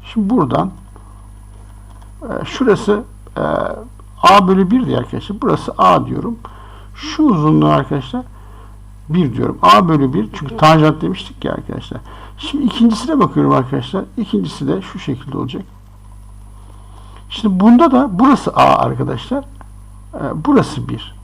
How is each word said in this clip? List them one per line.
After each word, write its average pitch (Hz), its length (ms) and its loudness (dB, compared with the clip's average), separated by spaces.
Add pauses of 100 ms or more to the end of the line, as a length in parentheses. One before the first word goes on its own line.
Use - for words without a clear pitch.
(140)
Şimdi 202 160 -2
buradan, 175 420 0 (1500)
e, 233 240 -8
şurası, 208 580 0 (340)
e, - 40 -4 (840)
A 190 240 6
bölü 185 240 4
birdi 214 260 2
arkadaşlar. 196 440 -8
Burası 165 360 -2
A 180 280 4
diyorum. 147 300 -6 (600)
Şu 311 280 -4
uzunluğu 156 440 4
arkadaşlar 147 580 -2 (840)
bir 151 240 0
diyorum. 117 280 -4
A 196 260 4
bölü 139 260 2
bir 208 200 -4
çünkü 135 240 -10
tanjant 156 440 4
demiştik - 440 -8
ya - 80 -4
arkadaşlar. - 480 -10 (360)
Şimdi 285 280 -6
ikincisine 233 540 2
bakıyorum 147 320 2
arkadaşlar. 135 540 -2 (120)
İkincisi 190 500 -4
de 185 140 -2
şu - 180 -16
şekilde - 380 -8
olacak. 131 260 -8 (1700)
Şimdi 190 300 -2
bunda 240 320 6
da 262 200 2
burası 226 400 2
A 135 260 4
arkadaşlar. 131 680 -4 (720)
E, - 80 -10 (240)
burası 135 440 0
bir. - 340 -12